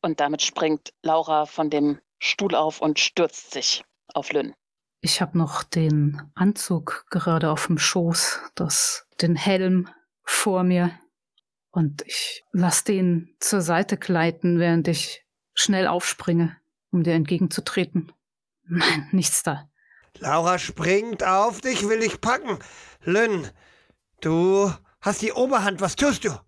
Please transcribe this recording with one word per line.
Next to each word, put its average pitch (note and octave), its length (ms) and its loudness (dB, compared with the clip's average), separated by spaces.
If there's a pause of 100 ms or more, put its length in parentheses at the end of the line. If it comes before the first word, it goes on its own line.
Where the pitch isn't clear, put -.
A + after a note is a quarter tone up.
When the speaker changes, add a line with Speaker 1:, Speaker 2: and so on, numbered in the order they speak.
Speaker 1:
Und D#3+ 160 -2
damit D3 220 0
springt - 580 -2
Laura D#3+ 460 0
von D#3 240 -4
dem D3 280 0 (200)
Stuhl - 360 -2
auf D#3 280 -2
und D3+ 160 0
stürzt - 540 -2
sich - 320 -4 (280)
auf - 220 -6
Lynn. - 180 0 (480)
Speaker 2:
Ich - 220 -2
hab F3 120 -4
noch D#3 280 0
den D3+ 720 0
Anzug - 760 -2
gerade E3 420 0
auf - 180 -2
dem D#3+ 100 2
Schoß, - 600 0 (160)
das, - 520 -2 (160)
den E3+ 120 2
Helm F#3 540 2 (340)
vor F#3 400 0
mir. F3+ 280 4 (800)
Und D3 320 0
ich - 500 -8
lass F3+ 320 2
den F3+ 560 0
zur G3+ 220 0
Seite F3 340 0
gleiten, E3+ 640 2
während E3+ 300 4
ich - 360 -4 (300)
schnell F#3+ 320 2
aufspringe, E3+ 680 0 (360)
um F3+ 120 2
dir E3 120 2
entgegenzutreten. E3 1000 -2 (520)
Nein, E3 460 -2
nichts - 320 0
da. D3 280 -6 (480)
Speaker 3:
Laura E3+ 400 0
springt G3 680 -2
auf G3+ 380 2
dich, G#3 260 -2
will A3 120 2
dich A3 200 -2
packen. A#3 380 -2 (460)
Lynn, F#3+ 440 0 (720)
du F#3 500 2 (300)
hast G#3 220 -4
die A3 100 -2
Oberhand. A3 480 0
Was F#3 160 -2
tust C#4 300 0
du? C#3+ 220 -4